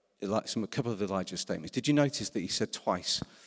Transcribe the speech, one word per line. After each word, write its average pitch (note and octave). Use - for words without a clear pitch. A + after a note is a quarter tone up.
Eli-, G#2
some, A2
a F#2+
couple A#2+
of G2
Elijah's F#2
statements. E2+
Did B2+
you D3
notice C#3+
that G#2+
he F2
said -
twice, -